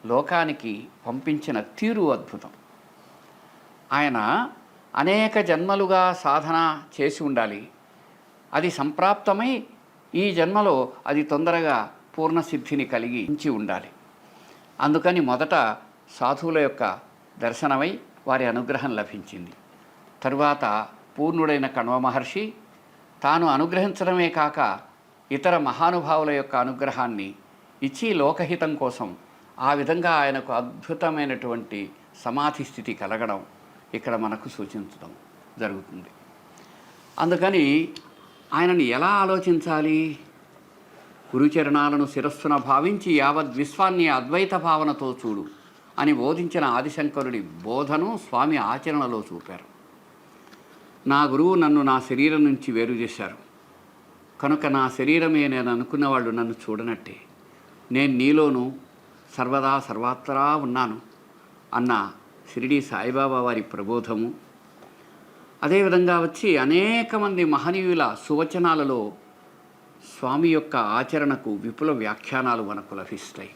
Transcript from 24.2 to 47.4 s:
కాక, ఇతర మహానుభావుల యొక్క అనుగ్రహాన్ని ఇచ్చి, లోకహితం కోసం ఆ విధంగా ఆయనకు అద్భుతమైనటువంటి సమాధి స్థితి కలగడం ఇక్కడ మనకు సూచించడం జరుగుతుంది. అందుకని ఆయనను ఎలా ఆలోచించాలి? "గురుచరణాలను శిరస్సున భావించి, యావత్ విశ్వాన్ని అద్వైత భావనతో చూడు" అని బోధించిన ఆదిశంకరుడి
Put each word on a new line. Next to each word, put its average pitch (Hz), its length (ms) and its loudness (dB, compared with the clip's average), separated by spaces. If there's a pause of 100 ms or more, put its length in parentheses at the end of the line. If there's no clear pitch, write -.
కాక, 147 500 0 (520)
ఇతర 165 260 2
మహానుభావుల 156 720 2
యొక్క 139 260 -2
అనుగ్రహాన్ని 123 800 -2 (500)
ఇచ్చి, 220 300 -2
లోకహితం 156 640 0
కోసం 120 420 -6 (420)
ఆ 135 140 2
విధంగా 165 360 0
ఆయనకు 139 440 0
అద్భుతమైనటువంటి 123 1400 -4 (360)
సమాధి 143 380 -2
స్థితి 120 300 -10
కలగడం 107 520 -6 (480)
ఇక్కడ 117 220 -4
మనకు 110 340 -6
సూచించడం 98 600 -14 (480)
జరుగుతుంది. 95 480 -8 (1120)
అందుకని 165 680 2 (640)
ఆయనను 175 280 4
ఎలా 131 260 2
ఆలోచించాలి? 165 1120 2 (1160)
"గురుచరణాలను 147 720 4
శిరస్సున 147 500 -2
భావించి, 147 600 2
యావత్ 139 400 2
విశ్వాన్ని 175 500 2
అద్వైత 156 480 0
భావనతో 156 680 0
చూడు" 104 220 -4 (520)
అని 147 140 4
బోధించిన 160 500 0
ఆదిశంకరుడి 135 800 -2